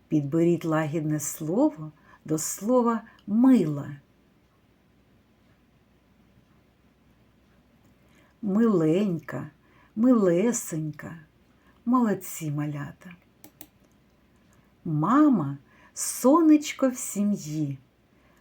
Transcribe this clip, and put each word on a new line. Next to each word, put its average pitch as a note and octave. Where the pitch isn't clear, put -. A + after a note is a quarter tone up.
Підберіть E3
лагідне D#3
слово E3
до D#3
слова A#3
«мила». F3
Миленька, F#3
милесенька. F#3+
Молодці, G#3
малята. D3
Мама — E3+
сонечко D4
в B3+
сім'ї, D#3